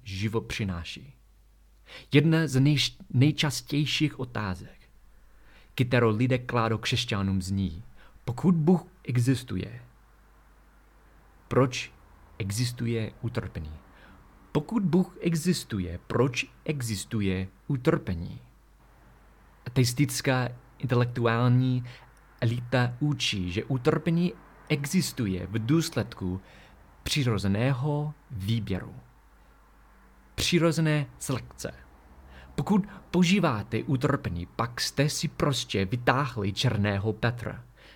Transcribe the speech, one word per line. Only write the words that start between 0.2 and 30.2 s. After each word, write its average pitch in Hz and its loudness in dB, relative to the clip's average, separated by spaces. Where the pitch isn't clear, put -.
přináší. 92 -6
Jedna 160 6
z 131 2
nejš-, 139 2
nejčastějších 147 2
otázek, 101 -8
kterou 120 4
lidé 127 2
kládou 113 0
křesťanům, 98 0
zní: 92 -2
„Pokud 151 2
Bůh 165 4
existuje, 120 -2
proč - 0
existuje 113 -2
utrpení?“ 90 -6
Pokud 202 0
Bůh 180 2
existuje, 143 -2
proč 120 0
existuje 104 -2
utrpení? 123 -2
Ateistická 127 0
intelektuální 123 2
elita 120 0
učí, 104 0
že 104 -2
utrpení 151 0
existuje 135 0
v 107 -4
důsledku 110 0
přirozeného 127 0
výběru, 98 -4